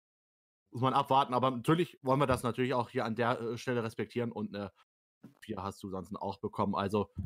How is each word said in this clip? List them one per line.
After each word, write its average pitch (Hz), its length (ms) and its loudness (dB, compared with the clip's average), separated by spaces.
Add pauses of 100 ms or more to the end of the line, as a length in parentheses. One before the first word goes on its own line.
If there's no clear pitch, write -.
(720)
muss 120 100 -6
man 127 120 4
abwarten. 135 400 4
Aber 127 180 2
natürlich 151 500 0
wollen 135 180 2
wir 139 80 4
das 127 160 2
natürlich 127 300 0
auch 120 160 0
hier 123 160 -2
an 110 100 -2
der, 120 240 2
äh, 117 180 -4
Stelle 120 260 -2
respektieren. 113 500 -4
Und 104 200 -6
eine 101 200 -6 (680)
vier 95 240 -8
hast 98 200 -6
du 101 60 -8
sonst 92 260 -8
auch 98 240 -6
bekommen. 101 360 0
Also 98 360 0 (140)